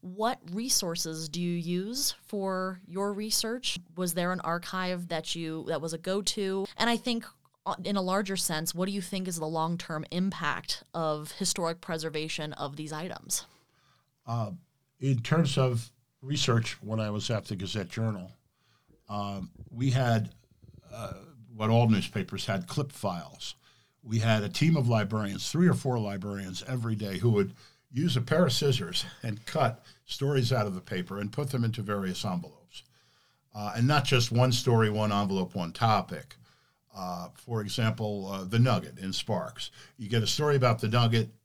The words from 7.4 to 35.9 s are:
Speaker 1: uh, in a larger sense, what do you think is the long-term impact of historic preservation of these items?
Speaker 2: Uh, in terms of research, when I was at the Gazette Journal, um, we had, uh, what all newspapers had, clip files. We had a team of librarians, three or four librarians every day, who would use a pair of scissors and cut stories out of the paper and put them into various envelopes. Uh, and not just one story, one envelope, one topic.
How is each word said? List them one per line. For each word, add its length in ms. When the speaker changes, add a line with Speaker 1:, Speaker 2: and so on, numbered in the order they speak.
Speaker 1:
uh, 200
in 120
a 60
larger 340
sense, 380
what 120
do 60
you 100
think 260
is 80
the 100
long-term 640
impact 720
of 400
historic 480
preservation 760
of 220
these 160
items? 540
Speaker 2:
Uh, 240
in 220
terms 360
of 360
research, 600
when 160
I 120
was 200
at 140
the 100
Gazette 360
Journal, 420
um, 420
we 200
had, 400
uh, 200
what 140
all 220
newspapers 560
had, 200
clip 260
files. 640
We 160
had 240
a 60
team 300
of 100
librarians, 640
three 180
or 60
four 240
librarians 680
every 280
day, 240
who 120
would 220
use 240
a 60
pair 240
of 60
scissors 520
and 220
cut 400
stories 460
out 140
of 80
the 60
paper 400
and 100
put 200
them 140
into 180
various 420
envelopes. 580
Uh, 220
and 100
not 180
just 280
one 200
story, 360
one 240
envelope, 420
one 180
topic. 640